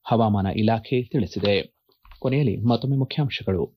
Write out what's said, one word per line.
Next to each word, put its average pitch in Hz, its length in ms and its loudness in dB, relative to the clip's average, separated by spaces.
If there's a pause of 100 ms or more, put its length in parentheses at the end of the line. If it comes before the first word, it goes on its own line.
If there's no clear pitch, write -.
ಹವಾಮಾನ 104 520 2
ಇಲಾಖೆ 113 480 0
ತಿಳಿಸಿದೆ. 101 520 0 (640)
ಕೊನೆಯಲ್ಲಿ 131 380 0
ಮತ್ತೊಮ್ಮೆ 120 400 0
ಮುಖ್ಯಾಂಶಗಳು. 123 640 -2 (160)